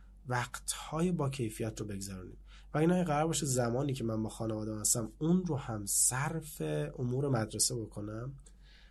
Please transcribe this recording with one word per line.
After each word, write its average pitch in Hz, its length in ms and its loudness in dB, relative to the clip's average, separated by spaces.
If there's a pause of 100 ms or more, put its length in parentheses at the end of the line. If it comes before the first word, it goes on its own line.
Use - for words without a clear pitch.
(280)
وقت‌های 139 840 0
با 147 180 2
کیفیت 113 500 -2
رو 107 60 -4
بگذرونیم. 98 500 -8 (380)
و 147 40 4
اینا 175 260 6
قرار 151 220 4
باشه 160 200 2
زمانی 127 460 2
که 123 120 -2
من 110 180 0
با 110 60 -2
خانواده‌ام 110 500 -4
هستم، 110 400 0
اون 175 280 4
رو 151 100 0
هم 110 300 -4
صرف 156 760 0 (360)
امور 131 300 0
مدرسه 110 460 2
بکنم، 110 600 -6 (560)